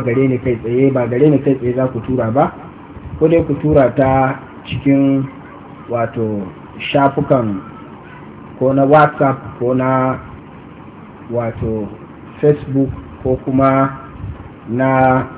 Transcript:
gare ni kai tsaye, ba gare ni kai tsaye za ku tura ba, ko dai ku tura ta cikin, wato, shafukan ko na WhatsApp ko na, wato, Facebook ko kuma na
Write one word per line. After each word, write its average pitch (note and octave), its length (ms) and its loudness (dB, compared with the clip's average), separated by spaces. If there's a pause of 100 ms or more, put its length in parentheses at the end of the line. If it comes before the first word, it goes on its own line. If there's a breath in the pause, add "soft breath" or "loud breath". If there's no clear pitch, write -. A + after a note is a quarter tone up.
gare B2+ 220 2
ni B2+ 100 0
kai A#2+ 240 -2
tsaye, B2+ 300 2
ba B2 160 0
gare B2+ 220 4
ni C#3+ 120 4
kai C#3 160 0
tsaye B2 160 -2
za C3 140 0
ku B2 140 -6
tura A#2+ 280 -2
ba, D3 240 2 (640)
ko D#3 100 2
dai E3 160 4
ku C#3+ 140 -2
tura D3+ 400 4
ta C3+ 400 2 (320)
cikin, C#3 560 2 (640)
wato, A2+ 560 -2 (320)
shafukan C#3 800 0 (1040)
ko C3 140 2
na C#3 120 4
WhatsApp C#3+ 720 4
ko B2 160 0
na, C3 400 2 (1200)
wato, A2+ 560 -4 (480)
Facebook C#3 520 2 (340)
ko B2+ 100 0 (120)
kuma C3+ 440 4 (800)
na C3 560 4 (120)